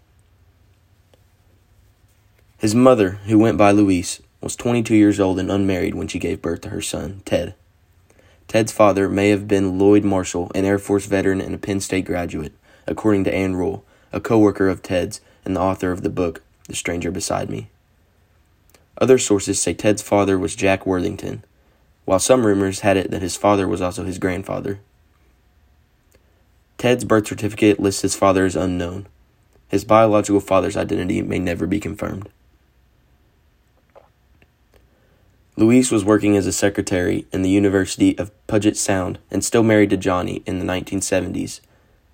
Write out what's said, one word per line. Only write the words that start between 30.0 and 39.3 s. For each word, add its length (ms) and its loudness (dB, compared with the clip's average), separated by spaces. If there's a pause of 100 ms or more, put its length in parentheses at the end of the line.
father's 360 0
identity 460 -4
may 160 -4
never 280 -4
be 140 -2
confirmed. 480 -10 (3250)
Louise 340 4
was 140 0
working 320 4
as 100 0
a 60 -2
secretary 800 -2
in 80 -4
the 80 0
University 680 2
of 120 -8 (160)
Puget 300 0
Sound 420 -2 (120)